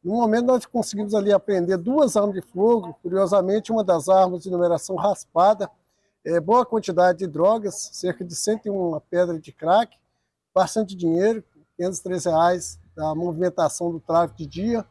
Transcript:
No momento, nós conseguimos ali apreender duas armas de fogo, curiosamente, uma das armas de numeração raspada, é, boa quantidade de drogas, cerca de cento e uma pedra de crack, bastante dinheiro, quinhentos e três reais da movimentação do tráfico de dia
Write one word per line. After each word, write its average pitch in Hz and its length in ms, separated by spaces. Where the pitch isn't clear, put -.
No 180 120
momento, 233 320
nós 254 200
conseguimos 208 480
ali 208 180
apreender 190 460
duas 254 380
armas 202 180
de 190 80
fogo, 196 580
curiosamente, 190 720
uma 220 140
das 175 240
armas 185 340
de 190 80
numeração 175 460
raspada, 196 760
é, 170 160
boa 220 260
quantidade 180 540
de 185 80
drogas, 196 640
cerca 185 320
de 170 100
cento 214 320
e 208 40
uma 175 300
pedra 175 380
de 143 140
crack, 196 440
bastante 190 440
dinheiro, 175 480
quinhentos 180 240
e - 20
três 180 220
reais 170 520
da 156 180
movimentação 170 760
do 165 80
tráfico 165 380
de 156 80
dia 208 440